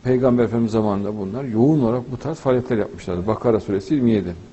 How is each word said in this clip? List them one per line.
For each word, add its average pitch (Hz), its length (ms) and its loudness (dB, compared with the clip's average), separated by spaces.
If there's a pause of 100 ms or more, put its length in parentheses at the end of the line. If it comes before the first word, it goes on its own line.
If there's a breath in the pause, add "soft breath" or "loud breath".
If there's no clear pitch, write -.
Peygamber 123 400 4
Efendimiz 113 280 0
zamanında 104 480 -2
bunlar 101 240 -6
yoğun 135 380 4
olarak 123 300 -2
bu 123 60 -8
tarz 156 200 -8
faaliyetler 127 400 0
yapmışlardı. 90 500 -4
Bakara 110 320 2
suresi 101 340 -2
yirmi 123 180 2
yedi. 90 240 0 (180)